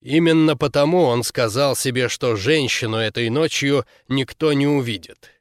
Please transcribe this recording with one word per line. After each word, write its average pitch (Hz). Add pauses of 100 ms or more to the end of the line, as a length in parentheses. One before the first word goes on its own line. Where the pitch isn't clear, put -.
Именно 160
потому 147
он 120
сказал 123
себе, 123
что 120
женщину 117
этой 113
ночью 143 (220)
никто 139
не 143
увидит. 120